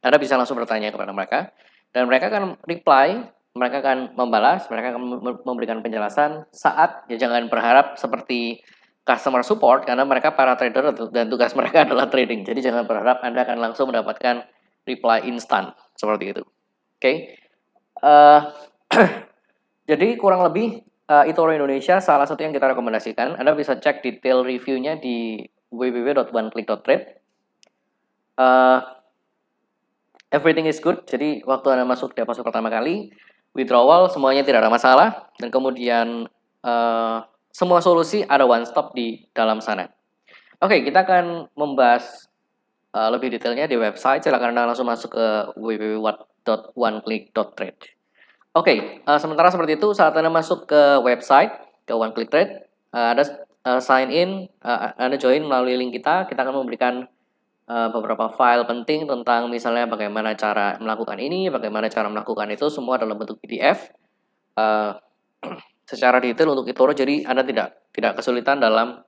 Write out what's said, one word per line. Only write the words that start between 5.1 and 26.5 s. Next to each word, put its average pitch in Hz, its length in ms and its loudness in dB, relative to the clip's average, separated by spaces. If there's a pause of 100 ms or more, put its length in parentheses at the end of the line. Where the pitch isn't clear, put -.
memberikan 113 400 -6
penjelasan 120 720 -4
saat, - 560 0
ya 117 80 -8
jangan 120 320 0
berharap 117 480 4
seperti 117 640 -6 (400)
customer 127 400 0
support, 131 440 2
karena 127 200 0
mereka 139 240 2
para 131 280 2
trader 131 360 0 (160)
dan 117 160 0
tugas 117 300 0
<laughs> 135 40 -2
mereka 151 260 2
adalah 135 200 0
trading. 120 400 -2
Jadi 120 160 -4
jangan 120 240 -2
berharap 117 400 -2
Anda 120 240 -2
akan 120 80 -4
langsung 117 320 -4
mendapatkan 117 560 -4 (400)
reply 117 400 -2
instan, 113 480 -4 (240)
seperti 101 400 -6
itu. - 60 -14 (580)
Oke. 135 120 2 (880)
Eh, 147 400 10 (500)
<clears throat> - 960 -2
jadi 151 180 2 (140)
kurang 185 240 4
lebih, 196 400 -2 (240)
eh, 147 200 6
eToro 160 200 2
Indonesia 143 480 0
salah 147 320 2
satu 151 160 -6
yang 156 80 -6
kita 135 240 0
rekomendasikan. 117 640 -4
Anda 147 160 2
bisa 143 200 -4
cek - 280 -2
detail 127 400 0
reviewnya 131 560 -6
di 117 480 -8 (240)
W 117 160 -8
W 120 160 -4
w - 80 -2
dot 131 160 0
one 113 240 -4